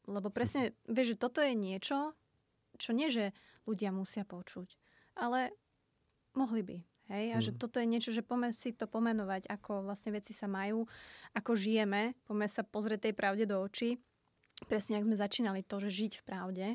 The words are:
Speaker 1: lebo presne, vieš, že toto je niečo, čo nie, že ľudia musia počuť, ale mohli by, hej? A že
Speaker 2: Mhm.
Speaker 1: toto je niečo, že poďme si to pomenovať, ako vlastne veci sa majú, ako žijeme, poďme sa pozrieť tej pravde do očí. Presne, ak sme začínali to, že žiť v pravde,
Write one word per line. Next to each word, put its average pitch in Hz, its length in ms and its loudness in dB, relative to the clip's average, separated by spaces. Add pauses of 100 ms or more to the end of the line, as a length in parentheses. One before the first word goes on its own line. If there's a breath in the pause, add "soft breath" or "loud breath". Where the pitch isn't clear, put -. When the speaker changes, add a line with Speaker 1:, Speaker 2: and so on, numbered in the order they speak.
Speaker 1:
lebo 202 240 -2
presne, 233 560 0
vieš, 233 320 2
že - 20 -20
toto 254 220 0
je 269 160 4
niečo, 190 560 -2 (640)
čo - 160 -4
nie, 285 160 4
že 214 240 2 (320 soft breath)
ľudia 208 240 0
musia 190 340 -2
počuť, 180 540 -10 (400 soft breath)
ale 254 400 0 (800)
mohli 233 260 2
by, 180 160 -6 (340)
hej? 208 200 -2
A 226 80 2
že 226 100 2
Speaker 2:
Mhm. - 100 -4
Speaker 1:
toto 240 220 -2
je 233 80 2
niečo, 233 240 2
že 226 80 2
poďme 240 320 0
si 240 180 -4
to 226 140 -6
pomenovať, 214 640 0
ako 208 340 -4
vlastne 202 300 -4
veci 208 200 -6
sa - 120 -8
majú, 202 400 0 (480 loud breath)
ako 226 220 0
žijeme, 214 580 2 (100)
poďme 208 240 0
sa - 140 -2
pozrieť 214 480 -2
tej 208 60 2
pravde 202 300 4
do 202 140 2
očí. 233 380 0 (680)
Presne, 214 340 0
ak 208 80 2
sme 220 120 4
začínali 202 460 2
to, 202 160 -4
že 202 120 -2
žiť 202 240 0
v - 100 -18
pravde, 185 500 -4